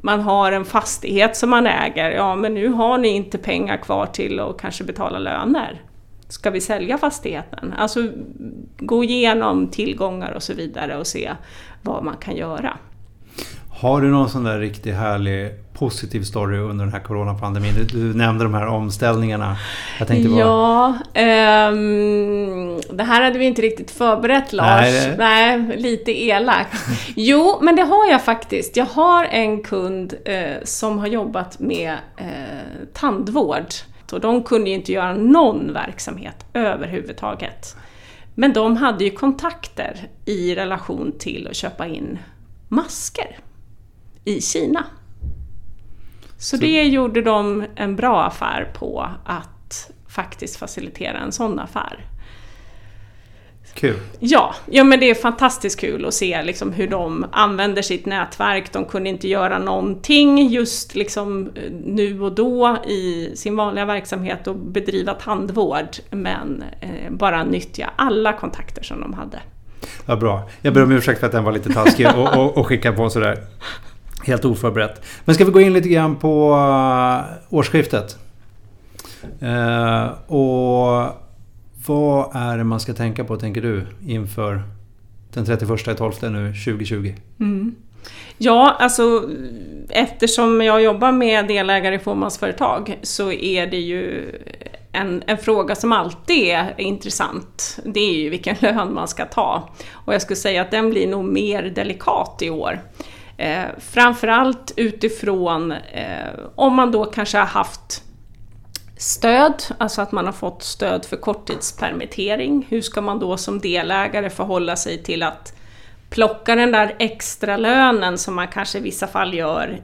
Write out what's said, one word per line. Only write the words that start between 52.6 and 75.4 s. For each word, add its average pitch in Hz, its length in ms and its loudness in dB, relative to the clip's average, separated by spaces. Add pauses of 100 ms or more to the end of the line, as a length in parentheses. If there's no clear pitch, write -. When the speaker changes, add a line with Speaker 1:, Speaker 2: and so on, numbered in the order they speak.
Speaker 2:
Kul. 117 220 0 (220)
Speaker 1:
Ja, 247 360 4 (120)
ja, 269 180 8
men 262 160 8
det 254 100 6
är 226 40 6
fantastiskt 233 680 0
kul - 260 -4
att - 80 -4
se, 175 280 -2
liksom, 180 300 -4
hur 185 160 -2
de 170 440 -2
använder 202 500 2
sitt 185 240 -4
nätverk. 196 680 -4
De 190 120 -4
kunde 190 240 -6
inte 190 200 -6
göra 190 300 0
någonting 202 880 4
just, 233 460 -2
liksom, 202 560 -4 (340)
nu 202 380 -2
och 196 100 -2
då 240 540 2
i 180 480 -4
sin 208 220 -6
vanliga 202 280 -2
verksamhet 185 640 -6
och 196 100 -4
bedriva 196 580 -4
tandvård, 190 760 -2 (220)
men, - 540 -6 (160)
eh, - 300 -10
bara 170 340 0
nyttja - 520 -4
alla 220 360 2
kontakter - 500 -8
som - 180 -10
de - 140 -8
hade. - 260 -12 (640)
Speaker 2:
Ja, 120 100 0
bra. 104 320 0 (120)
Jag 139 140 4
ber 135 80 10
om 131 100 6
ursäkt 127 280 4
för 123 60 2
att 113 60 0
den 117 120 2
var 107 80 2
lite 107 200 0
taskig - 340 6 (100)
och, 131 200 4
och, 139 220 4
och 131 80 4
skicka 123 260 2
på 113 180 2
sådär. 107 280 0 (840)
Helt 127 200 2
oförberett. 110 580 0 (220)
Men 160 100 6
ska 185 100 4